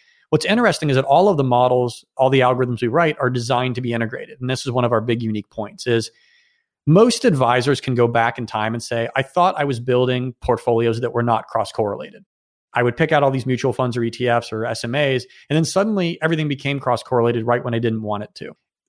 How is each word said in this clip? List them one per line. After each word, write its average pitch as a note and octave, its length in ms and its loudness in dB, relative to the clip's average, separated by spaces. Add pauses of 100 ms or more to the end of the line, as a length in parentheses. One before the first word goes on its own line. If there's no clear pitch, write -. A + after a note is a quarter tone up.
(300)
What's D#3 160 0
interesting G3 440 2
is C3+ 60 2
that C3+ 100 2
all E3+ 240 6
of F3+ 80 2
the C#3+ 60 2
models, B2 640 2 (120)
all C3 140 2
the C3+ 80 4
algorithms B2 420 0
we A#2+ 60 2
write D3+ 320 0
are B2+ 100 0
designed B2 460 -2
to B2+ 60 -6
be A#2+ 120 -4
integrated. - 480 -6
And B2+ 80 -4
this B2+ 160 -6
is C3 60 -4
one A#2+ 140 0
of A#2+ 80 0
our A2 80 2
big A#2+ 200 -2
unique G#2+ 300 -6
points - 340 -12
is A#2 240 0 (800)
most A3 380 4
advisors C3 540 2
can - 140 -4
go A#2+ 140 4
back A#2 320 0
in A#2 80 -8
time A2 260 -4
and A#2 80 -6
say, A#2 340 -4
"I C3+ 60 0
thought F3+ 340 0
I D3+ 100 -2
was C3 140 -2
building B2+ 640 0
portfolios A#2 600 0
that A#2+ 120 -4
were A#2+ 80 0
not A#2 260 0
cross-correlated." G#2 760 -4 (500)
I B2 80 0
would A#2+ 160 0
pick D#3 140 0
out D3+ 100 4
all C#3 80 4
these C3 160 -2
mutual B2+ 280 -2
funds B2 240 -4
or A#2+ 60 -2
E A#2 60 -2
T B2 180 -4
Fs A#2+ 240 0
or A2 140 -6
S A#2+ 180 -6
M B2 120 -4
As, C3+ 320 0 (220)
and D3+ 80 0
then D#3+ 80 4
suddenly F#3+ 580 0
everything D#3+ 240 0
became C#3 320 -4
cross-correlated A#2+ 640 0
right A#2+ 180 0
when B2 120 -4
I A#2 40 -2
didn't A2+ 220 -2
want G#2 220 -6
it - 120 -18
to. - 180 -14 (360)